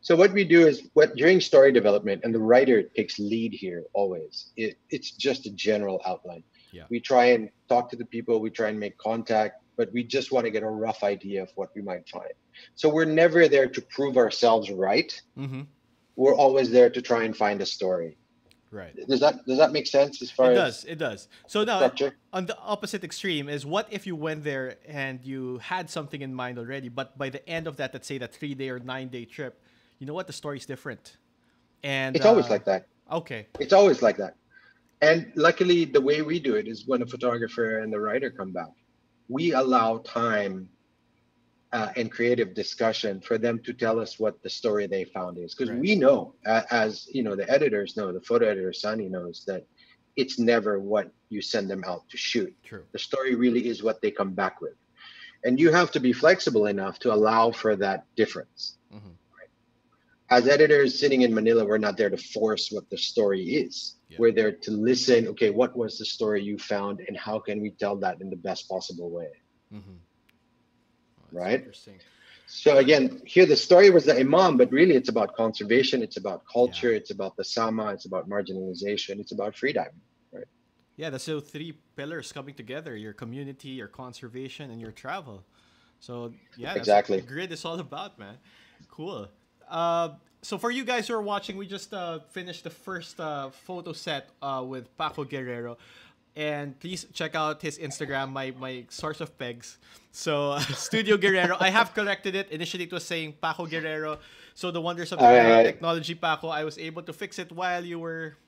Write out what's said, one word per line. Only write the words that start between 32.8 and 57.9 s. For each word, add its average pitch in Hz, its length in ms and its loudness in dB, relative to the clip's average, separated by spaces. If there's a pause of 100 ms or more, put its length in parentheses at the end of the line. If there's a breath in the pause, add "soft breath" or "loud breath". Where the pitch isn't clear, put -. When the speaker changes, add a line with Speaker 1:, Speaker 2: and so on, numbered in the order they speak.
Speaker 2:
Okay. 139 340 -8 (140)
Speaker 1:
It's 139 140 -2
always 190 280 6
like 107 160 2
that. 95 180 -8 (680 soft breath)
And 151 340 4
luckily, 170 500 4
the 135 160 4
way 147 220 2
we 160 160 -2
do 135 160 0
it - 120 -2
is 113 200 -12
when 127 160 0
a - 20 -6
photographer 117 760 -2
and 110 140 -6
the 104 80 -4
writer 117 300 -2
come 95 200 -10
back, 87 200 -10 (580)
we 156 240 -2
allow 123 460 2
time, 104 680 -4 (1040)
uh, 110 240 -4
and 113 160 -6
creative 117 420 0
discussion 107 680 -4
for 113 180 -4
them 117 220 -2
to 117 140 -10
tell 113 260 0
us - 200 -8
what 107 240 -2
the 92 60 -12
story 104 360 0
they 95 200 -4
found 90 340 -10
is. 85 160 -12
'Cause 123 140 -6
Speaker 2:
Right. 117 100 -6
Speaker 1:
we 196 160 2
know, 131 400 2 (100)
uh, 110 240 2
as, 110 420 -2
you 131 120 -4
know, 101 120 -4
the 98 140 -6
editors 117 480 0
know, 98 160 -4
the 90 80 -8
photo 117 260 2
editor, 92 260 -2
Sunny, 104 360 -6
knows 87 360 -10
that 92 200 -8 (500 soft breath)
it's 131 220 -2
never 113 420 2
what 104 320 -2 (180)
you 104 120 -8
send 101 280 -4
them 95 180 -6
out 87 220 -10
to - 80 -14
shoot. - 460 -4
Speaker 2:
True. 98 280 -18
Speaker 1:
The - 80 -12
story 131 340 -2
really 120 340 2
is 110 140 -6
what 110 200 -2
they 104 100 0
come 98 220 -4
back 95 280 -4
with. 78 140 -10 (680 loud breath)
And 123 160 2
you 160 120 8
have 175 220 4
to 156 60 0
be 123 140 2
flexible 135 540 4
enough 98 320 -4
to 120 120 0
allow 110 400 4
for 110 260 0
that 98 280 -2 (100)